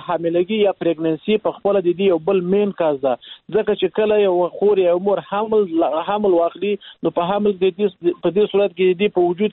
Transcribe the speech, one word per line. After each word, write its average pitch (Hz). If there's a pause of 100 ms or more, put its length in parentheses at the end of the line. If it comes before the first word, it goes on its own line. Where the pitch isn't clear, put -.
حاملګي 175
یا 190
پریګننسي 165
په 175
خپله 202
د 180
دې 175
یو 165
بل 190
مین 196 (100)
کاز 156
ده، 127 (380)
ځکه 208
چې 190 (120)
کله 214
یو 180
خور 202
یا 175 (100)
مور 196 (100)
حمل، 214 (460)
حمل 208
واخلي، 170 (320)
نو 165
په 175
حمل 208
د 185
دې، 208 (360)
په 175
دې 202
صورت 196
کې 185
د 180
دې 208
په 180
وجود 180